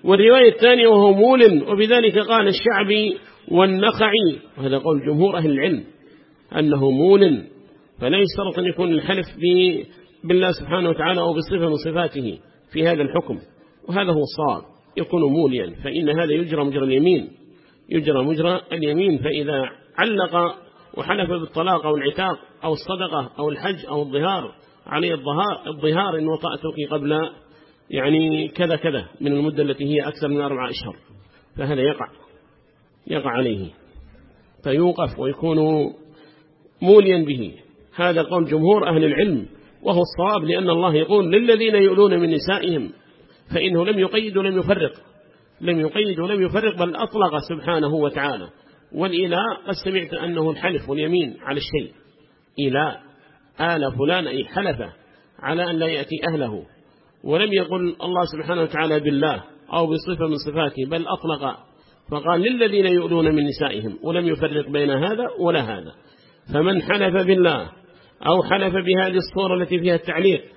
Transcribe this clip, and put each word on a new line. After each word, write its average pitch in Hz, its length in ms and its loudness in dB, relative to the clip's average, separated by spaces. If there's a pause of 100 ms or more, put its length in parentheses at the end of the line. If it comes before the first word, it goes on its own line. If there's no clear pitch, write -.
والرواية 220 460 8
الثانية 233 380 6
وهو 202 260 8
مول، 220 500 6
وبذلك 214 540 2
قال 214 300 2
الشعبي 208 720 0 (340)
والنخعي، 196 880 2 (180)
وهذا 135 200 -2
قول 143 300 0
جمهور 180 300 2
أهل 160 140 0
العلم 139 320 0 (760)
أنه 143 340 2
مول، 165 520 6 (580)
فلا 139 160 0
يشترط 190 420 -2
أن 180 60 -2
يكون 175 260 -2
الحلف 175 340 0 (120)
ب-، 180 460 2 (440)
بالله 180 240 4
سبحانه 170 380 -2
وتعالى 170 320 0
أو 170 120 0
بصفة 165 360 -2
من 151 60 0
صفاته 147 640 -4 (340)
في 156 140 0
هذا 160 140 0
الحكم، 135 380 -2 (500)
وهذا 185 220 0
هو 156 100 2
الصواب، 131 420 -4 (340)
يكون 175 240 -2
موليا، 135 640 0
فإن 147 360 -2
هذا 156 120 0
يجرى 156 320 -2
مجرى 139 200 -2
اليمين، 139 460 2 (600)
يجرى 147 340 0
مجرى 165 380 0 (100)
اليمين، 160 460 0
فإذا 143 440 -2 (360)
علق 180 580 0 (420)
وحلف 185 320 -2
بالطلاق 165 560 -2
أو 151 100 2
العتاق 143 440 -4 (240)
أو 160 100 -2
الصدقة 160 680 -6
أو 147 100 -2
الحج 170 360 -6
أو 147 160 -4
الظهار، 147 540 -4 (300)
عليه 165 280 -2
الظهار، 151 540 -4
الظهار 160 500 -2
إن 156 100 -2
وطأتك 156 640 -6
قبل 151 380 -2 (600)
يعني 156 580 0
كذا 170 280 -2
كذا 139 300 -4 (160)
من 143 100 -2
المدة 147 320 0
التي 139 220 -4
هي 147 160 0
أكثر 147 260 -6
من 143 140 0
أربعة 131 280 -4
أشهر، - 260 -10 (600)
فهذا 139 240 -2
يقع، 147 260 0 (1000)
يقع 139 220 -4
عليه، 117 400 -4 (920)
فيوقف 156 560 0
ويكون 156 380 -2 (1200)
موليا 185 440 8
به. 120 280 -6 (420)
هذا 170 260 2
قول 170 240 0
جمهور 165 440 2
أهل 160 140 4
العلم، 147 420 0 (380)
وهو 175 180 2
الصواب، 180 420 -2
لأن 175 260 0
الله 170 260 2
يقول: 165 360 2
"للذين 220 440 4
يؤلون 190 440 6
من 170 100 2
نسائهم"، 160 600 -2 (640)
فإنه 170 300 0
لم 208 140 0
يقيد 196 380 0
ولم 190 220 0
يفرق، 170 320 0 (720)
لم 165 180 0
يقيد 170 400 -2
ولم 196 220 -2
يفرق، 185 380 -2
بل 175 160 -2
أطلق 190 420 -2 (120)
سبحانه 151 460 -2
وتعالى. 143 540 -4 (460)
والإيلاء 180 600 -2 (120)
قد 196 60 -6 (120)
سمعت 185 280 -4
أنه 160 380 -4
الحلف 156 380 -4
واليمين 151 520 -2
على 135 160 -6
الشيء، 135 360 -6 (640)
إيلاء 139 460 -2 (560)
آل 151 360 -2
فلان، 156 300 0
أي 131 180 -6
حلف 175 320 -4 (640)
على 170 320 -4
أن 165 40 -4
لا 160 120 -2
يأتي 151 280 -6 (180)
أهله، 113 300 -6 (600)
ولم 190 300 0
يقل 180 500 -2
الله 180 200 -2 (140)
سبحانه 160 240 -4
وتعالى 156 380 -2
بالله 147 440 -2 (300)
أو 165 140 0
بصفة 160 400 -4
من 151 80 -2 (160)
صفاته، 143 380 -4
بل 165 180 -4
أطلق 143 500 -6 (540)
فقال: 160 300 0
"للذين 214 440 2
يؤلون 170 500 2
من 147 100 2
نسائهم"، 107 580 -6
ولم 170 240 -2
يفرق 147 420 -2
بين 143 200 0
هذا 190 340 -2 (160)
ولا 170 220 2
هذا. 98 300 -8 (600)
فمن 175 280 2
حلف 190 440 0
بالله 165 440 2 (600)
أو 180 140 4
حلف 190 300 0
بهذه 185 440 0
الصورة 180 440 -2
التي 180 180 -2
فيها 170 160 2
التعليق 165 460 0 (160)